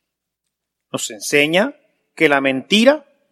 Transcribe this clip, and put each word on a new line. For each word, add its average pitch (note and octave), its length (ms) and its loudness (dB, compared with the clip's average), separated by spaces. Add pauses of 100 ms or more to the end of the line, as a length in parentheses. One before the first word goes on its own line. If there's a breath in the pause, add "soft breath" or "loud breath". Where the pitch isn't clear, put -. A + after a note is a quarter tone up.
(920)
Nos - 200 -10
enseña D#3 640 -2 (400)
que D#3+ 140 2
la C#3 120 2
mentira G3+ 640 0 (260)